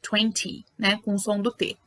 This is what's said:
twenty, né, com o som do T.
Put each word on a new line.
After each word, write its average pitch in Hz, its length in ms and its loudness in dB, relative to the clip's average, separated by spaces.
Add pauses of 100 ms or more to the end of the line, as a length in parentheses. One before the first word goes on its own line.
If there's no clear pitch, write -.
twenty, - 640 -2 (120)
né, 202 260 2
com 208 100 -2
o 202 60 0
som 202 220 0
do 202 100 2
T. - 360 -4